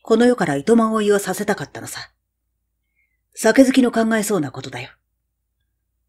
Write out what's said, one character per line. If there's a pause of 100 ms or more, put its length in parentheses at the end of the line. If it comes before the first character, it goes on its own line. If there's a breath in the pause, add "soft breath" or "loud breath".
こ
の
世
か
ら
い
と
ま
追
い
を
さ
せ
た
か
っ
た
の
さ。 (1200)
酒
好
き
の
考
え
そ
う
な
こ
と
だ
よ。 (1200)